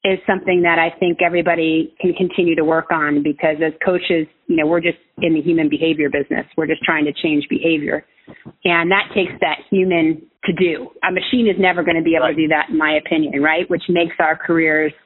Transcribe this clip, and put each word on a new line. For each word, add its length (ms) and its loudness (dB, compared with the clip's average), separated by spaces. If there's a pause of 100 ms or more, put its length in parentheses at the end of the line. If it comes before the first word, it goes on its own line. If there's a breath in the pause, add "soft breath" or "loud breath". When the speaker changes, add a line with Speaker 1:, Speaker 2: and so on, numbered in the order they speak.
Speaker 1:
is 220 0
something 360 2
that 160 2
I 200 0
think 220 0
everybody 800 0
can 140 0
continue 400 0
to 100 0
work 280 0
on, 300 0
because 420 0
as 80 0 (120)
coaches, 420 0 (200)
you 100 0
know, 100 2
we're 140 2
just 180 -2 (220)
in 140 2
the 60 0
human 280 0
behavior 400 0
business. 380 -4 (100)
We're 120 -2
just 140 -4
trying 240 2
to 60 -2
change 380 -2
behavior. 560 -2 (580 loud breath)
And 280 2
that 220 0
takes 260 -2
that 180 -2 (120)
human 520 2 (220)
to 80 -2
do. 360 -2 (140)
A 80 0
machine 380 0
is 100 0
never 240 2
gonna 200 0
be 120 2
able 120 2
to 60 0
Speaker 2:
Right. 40 -2
Speaker 1:
do 120 0
that, 200 0
in 100 -4
my 140 0
opinion, 500 -2
right? 260 0
Which 200 -2
makes 320 0
our 160 2
careers 560 0 (140)